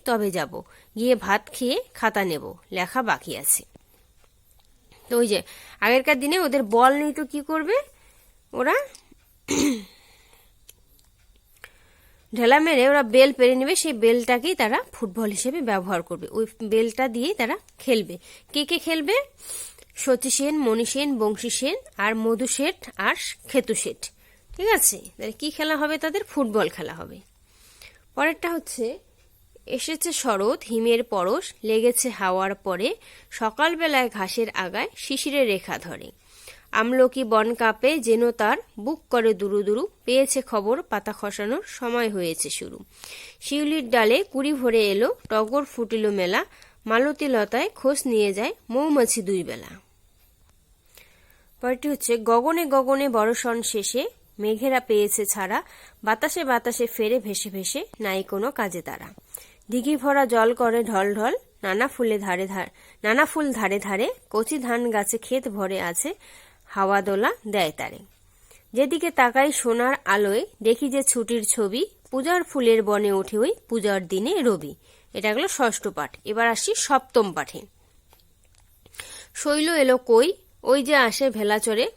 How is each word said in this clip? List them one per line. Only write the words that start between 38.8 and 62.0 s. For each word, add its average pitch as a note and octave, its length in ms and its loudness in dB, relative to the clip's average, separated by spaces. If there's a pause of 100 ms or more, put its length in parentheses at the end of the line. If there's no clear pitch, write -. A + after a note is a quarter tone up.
বুক C#4 300 -6
করে A3+ 240 4
দুরু G3+ 280 -2
দুরু, A3 260 0 (160)
পেয়েছে C4 380 2
খবর A3+ 400 -2
পাতা G#3 380 -6
খসানোর G#3+ 460 -6
সময় A#3 440 -4
হয়েছে E3+ 400 -4
শুরু। - 280 -10 (600)
শিউলির D4 500 -2
ডালে A#3+ 340 4
কুড়ি C#4 280 -2
ভরে A3+ 380 2
এলো, A3+ 240 2 (140)
টগর A3 360 0
ফুটিল A3 460 -2
মেলা, G3+ 360 0 (400)
মালতী C#4 420 2
লতায় A#3+ 460 0
খোঁজ C4+ 320 0
নিয়ে G#3+ 260 2
যায় A#3+ 220 -4 (160)
মৌমাছি C4 520 2
দুই F3+ 220 -2
বেলা। A2+ 400 -12 (1800)
পরেরটি B3 280 -2
হচ্ছে, A#3+ 300 0
গগনে B3 480 2
গগনে C4+ 420 2
বর্ষণ A#3 540 0
শেষে A#3 460 -4 (300)
মেঘেরা A3 420 0
পেয়েছে G#3 460 2
ছাড়া, G#3+ 360 -4 (420)
বাতাসে D4 400 0
বাতাসে A#3+ 420 0
ফেরে A#3 340 0
ভেসে G#3 300 -6
ভেসে, G3 340 -6 (160)
নাই F#3+ 220 -2
কোনো G3+ 280 -4
কাজে F3+ 320 -4
তারা। - 240 -12 (640)
দিঘি B3+ 260 0
ভরা C#4 300 2
জল A#3 280 4
করে A#3 300 2
ঢল G3+ 300 0
ঢল, A#3 220 0 (260)
নানা G#3 260 0
ফুলে A3+ 300 0